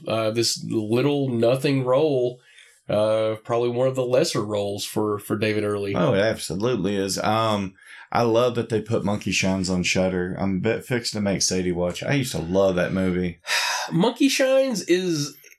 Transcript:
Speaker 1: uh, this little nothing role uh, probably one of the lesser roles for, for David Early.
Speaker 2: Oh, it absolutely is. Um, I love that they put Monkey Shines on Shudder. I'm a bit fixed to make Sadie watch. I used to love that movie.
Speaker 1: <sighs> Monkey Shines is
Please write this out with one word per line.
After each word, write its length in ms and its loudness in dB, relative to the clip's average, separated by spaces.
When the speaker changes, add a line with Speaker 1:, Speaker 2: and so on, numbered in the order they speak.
Speaker 1:
uh, 240 0
this 360 0
little 600 2
nothing 560 2
role 540 2
uh, 520 2
probably 260 0
one 180 2
of 80 -2
the 100 0
lesser 380 2
roles 420 -4
for, 340 -2
for 180 -4
David 260 0
Early. 320 -2
Speaker 2:
Oh, 180 2
it 60 2
absolutely 760 0
is. 240 -2
Um, 540 0
I 120 2
love 320 2
that 140 -4
they 120 0
put 240 -2
Monkey 260 -2
Shines 380 0
on 140 0
Shudder. 560 0
I'm 180 -2
a 40 -4
bit 240 -2
fixed 280 -4
to 80 -4
make 200 0
Sadie 300 0
watch. 320 -2
I 100 -2
used 200 -2
to 80 -4
love 340 2
that 180 0
movie. 460 -2
Speaker 1:
<sighs> 260 -4
Monkey 380 2
Shines 540 2
is 520 -2